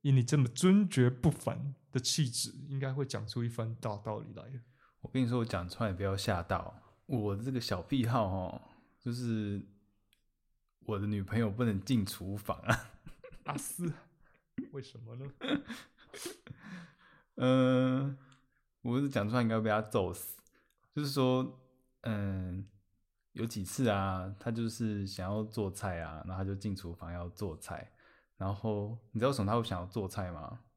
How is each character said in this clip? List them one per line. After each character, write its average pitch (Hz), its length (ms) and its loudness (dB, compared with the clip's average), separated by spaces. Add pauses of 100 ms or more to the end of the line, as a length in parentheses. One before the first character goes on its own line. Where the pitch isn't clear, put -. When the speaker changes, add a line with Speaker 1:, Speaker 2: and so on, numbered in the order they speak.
Speaker 1:
以 139 100 6
你 131 100 8
这 143 160 4
么 127 80 8
尊 190 420 6
爵 123 220 8
不 131 180 4
凡 131 460 0 (160)
的 131 80 0
气 131 300 2
质， - 240 -4 (160)
应 135 100 -4
该 135 140 -2
会 139 120 -2
讲 110 220 -6
出 120 160 -4
一 117 60 0
番 113 280 -4
大 107 200 -4
道 107 240 -6
理 107 140 -12
来。 - 100 -14 (560)
Speaker 2:
我 - 80 -12
跟 131 140 2
你 120 40 4
说， 123 120 2
我 117 60 2
讲 90 240 -4
出 - 140 -6
来 104 100 0
不 92 100 -4
要 95 140 0
吓 95 260 0
到， - 380 -4 (260)
我 104 300 0
这 120 140 -4
个 127 100 0
小 90 220 -2
癖 127 240 4
好 113 200 4
哦， 92 360 -2 (380)
就 120 100 -4
是 110 500 -2 (1200)
我 107 180 -2
的 104 80 -2
女 104 160 0
朋 104 160 0
友 113 120 4
不 117 140 0
能 101 180 2
进 110 240 2
厨 95 300 -6
房 98 220 -4
啊。 - 320 0 (260)
<laughs> - 280 -20
Speaker 1:
啊， 143 120 -4
是？ 165 360 -4 (760)
为 139 100 -10
什 120 200 -16
么 117 160 -14
呢？ 135 100 -10 (140)
Speaker 2:
<laughs> - 2000 -10
嗯， 131 800 4 (680)
我 123 180 2
是 143 80 2
讲 104 200 2
出 117 60 0
来 123 80 4
应 113 60 4
该 110 120 4
被 110 80 2
她 107 140 4
揍 92 320 0
死。 - 260 -12 (540)
就 147 80 -2
是 139 80 -2
说， 131 500 2 (420)
嗯， 98 640 -4 (680)
有 - 120 -4
几 107 200 -4
次 127 240 0
啊， 98 500 0
她 - 120 -6
就 113 180 -2
是 107 380 -2
想 95 220 -6
要 107 140 -2
做 107 280 -2
菜 92 300 -4
啊， 78 260 -8
然 92 100 -6
后 95 60 -2
她 - 20 -2
就 98 100 -2
进 98 200 -4
厨 85 200 -8
房 82 180 -10
要 87 160 -6
做 85 280 -6
菜。 - 360 -12 (440)
然 95 180 -2
后 107 420 -2 (140)
你 117 80 -4
知 113 60 4
道 139 60 6
为 139 60 0
什 104 80 0
么 101 60 2
她 117 80 4
会 113 60 0
想 92 160 -2
要 90 60 -8
做 98 220 -4
菜 92 220 -6
吗？ 85 300 -10 (160)